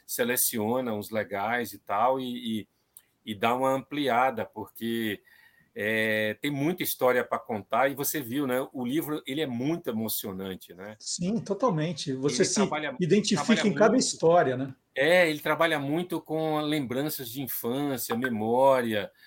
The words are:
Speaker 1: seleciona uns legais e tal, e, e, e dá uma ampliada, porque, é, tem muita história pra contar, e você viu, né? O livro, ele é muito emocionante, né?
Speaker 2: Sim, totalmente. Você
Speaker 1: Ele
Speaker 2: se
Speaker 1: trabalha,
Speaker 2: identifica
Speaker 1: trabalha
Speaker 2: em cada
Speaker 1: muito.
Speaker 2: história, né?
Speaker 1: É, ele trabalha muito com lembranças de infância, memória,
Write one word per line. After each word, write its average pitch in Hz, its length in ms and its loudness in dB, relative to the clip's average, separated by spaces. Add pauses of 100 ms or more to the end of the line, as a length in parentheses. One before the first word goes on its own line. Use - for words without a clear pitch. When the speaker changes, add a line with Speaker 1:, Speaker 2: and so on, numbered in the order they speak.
Speaker 1:
seleciona 120 880 0
uns 104 180 -6
legais 104 600 -2
e 101 60 -18
tal, 117 420 0
e, 120 420 -4
e, - 60 -16 (600)
e 107 80 -6
dá 117 200 2
uma 131 160 2
ampliada, 131 720 0
porque, 113 760 -4 (540)
é, 107 640 0
tem 147 80 -2
muita 147 320 -2
história 123 420 2
pra - 140 -2
contar, 117 540 0
e - 20 -8
você 139 280 -4
viu, 131 260 -2
né? 123 260 0
O 127 100 -6
livro, 151 440 -2
ele 139 140 -4
é 151 60 0
muito 135 420 -2
emocionante, 98 840 -6
né? 98 260 -16
Speaker 2:
Sim, 185 400 -4
totalmente. 175 720 -2
Você 135 280 0
Speaker 1:
Ele 180 80 4
Speaker 2:
se - 60 -2
Speaker 1:
trabalha, 151 440 0
Speaker 2:
identifica 185 460 2
Speaker 1:
trabalha 202 240 4
Speaker 2:
em 175 40 2
cada 208 180 6
Speaker 1:
muito. 254 120 4
Speaker 2:
história, 165 540 4
né? 135 160 -6 (220)
Speaker 1:
É, 165 340 6
ele 151 120 -4
trabalha 156 360 2
muito 156 420 -2
com 156 420 -2
lembranças 143 680 -2
de 127 120 -8
infância, 127 760 -4
memória, 117 960 2 (160)